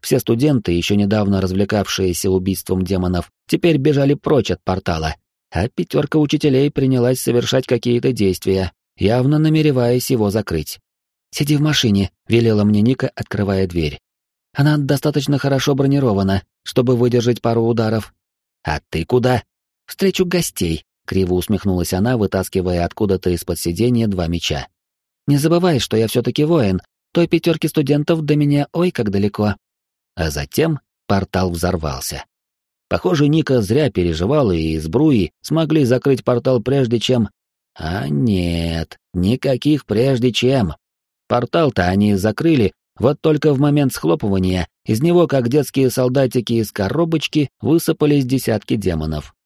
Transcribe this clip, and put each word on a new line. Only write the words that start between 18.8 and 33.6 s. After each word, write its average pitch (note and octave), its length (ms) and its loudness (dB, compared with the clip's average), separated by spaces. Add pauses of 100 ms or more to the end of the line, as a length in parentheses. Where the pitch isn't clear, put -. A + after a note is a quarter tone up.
ты D#2+ 160 -6
куда?» B2+ 400 0 (420)
«Встречу F#3+ 380 -2
гостей», B2+ 600 -4 (220)
криво F2+ 280 0
усмехнулась F2+ 580 -2
она, G#2+ 240 0
вытаскивая F#2 680 -2
откуда-то F#2+ 460 -2
из-под F2 280 -4
сиденья A2+ 480 0
два F#2 200 -2
меча. D#2+ 420 -4 (580)
«Не C#3+ 100 2
забывай, E3 420 2
что - 180 -2
я A2 120 0
всё-таки B2 360 0
воин. A#2+ 360 2 (320)
Той E3+ 140 2
пятёрки E3 400 0
студентов D#3 560 0
до D3+ 120 0
меня C#3+ 380 2
ой F3 180 0
как G#2+ 200 -4
далеко». G2+ 440 0 (680)
А D#2+ 100 0
затем C3 500 -2 (260)
портал F#2 440 -2
взорвался. D#2 720 -4 (640)
Похоже, D3 400 0
Ника C#3+ 340 0